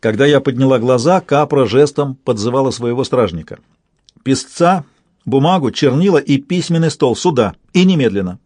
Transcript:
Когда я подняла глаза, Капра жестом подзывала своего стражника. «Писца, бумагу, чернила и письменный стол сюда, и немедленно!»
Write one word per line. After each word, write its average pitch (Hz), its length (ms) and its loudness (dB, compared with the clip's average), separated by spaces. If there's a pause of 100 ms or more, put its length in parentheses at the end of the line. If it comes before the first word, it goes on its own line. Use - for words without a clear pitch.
Когда 110 240 0
я 143 160 2
подняла 131 360 0
глаза, 127 440 2
Капра 143 440 0
жестом 139 500 0
подзывала 123 560 -2
своего 120 340 -4
стражника. 87 540 -4 (640)
«Писца, 170 600 -2 (400)
бумагу, 139 480 0
чернила 156 460 2
и 139 200 0
письменный 165 540 -2
стол 123 240 0
сюда, 123 400 0 (160)
и 185 140 2
немедленно!» 98 600 0